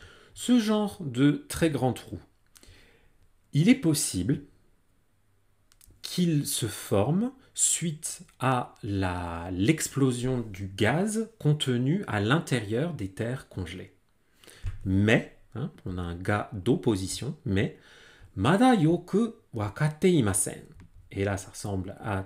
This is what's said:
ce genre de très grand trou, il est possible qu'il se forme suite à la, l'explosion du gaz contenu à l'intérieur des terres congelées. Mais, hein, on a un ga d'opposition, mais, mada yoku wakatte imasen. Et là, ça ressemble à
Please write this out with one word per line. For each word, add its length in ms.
ce 240
genre 420
de 480
très 220
grand 220
trou, 260
il 160
est 60
possible 680
qu'il 440
se 200
forme 680
suite 680
à 440
la, 680
l'explosion 920
du 280
gaz 720
contenu 680
à 140
l'intérieur 760
des 160
terres 380
congelées. 460
Mais, 520
hein, 180
on 140
a 40
un 140
ga 360
d'opposition, 920
mais, 340
mada 380
yoku 600
wakatte 500
imasen. 580
Et 140
là, 140
ça 120
ressemble 500
à 260